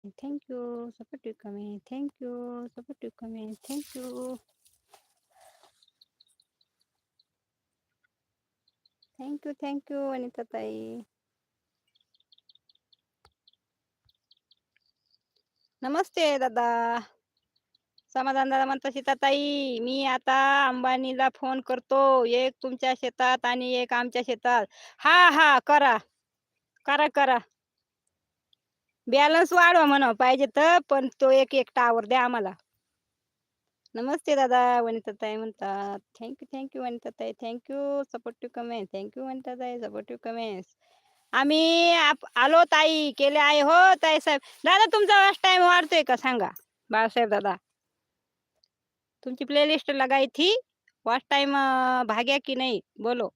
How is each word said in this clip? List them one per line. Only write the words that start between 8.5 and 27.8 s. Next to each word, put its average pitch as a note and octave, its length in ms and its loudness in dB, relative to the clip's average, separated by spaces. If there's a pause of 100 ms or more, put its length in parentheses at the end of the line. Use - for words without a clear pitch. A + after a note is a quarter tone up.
Thank C#4+ 280 -12
you, D4 160 -12
thank C#4 280 -10
you, C#4 200 -6
वनिता B3 320 -12
ताई. A3 600 -14 (4000)
नमस्ते D4+ 560 -2
दादा. A#3+ 300 -2 (1400)
समाधान C4+ 360 -2
दादा C4+ 160 0
म्हणतो, C4+ 240 -6
"सीताताई, C#4 920 -2
मी C4 260 -6
आता C4+ 640 2
अंबानीला B3+ 680 -2
फोन C4 260 -6
करतो, C4 640 2
एक B3+ 280 0 (100)
तुमच्या C4 380 -4
शेतात B3+ 440 -2
आणि B3 280 -4
एक B3 200 -4
आमच्या B3 340 -4
शेतात." A#3+ 380 0 (320)
हा, F4 320 6
हा, D4 300 6
करा. C#4+ 380 4 (880)
करा, C#4+ 300 0
करा. C4 220 2 (1700)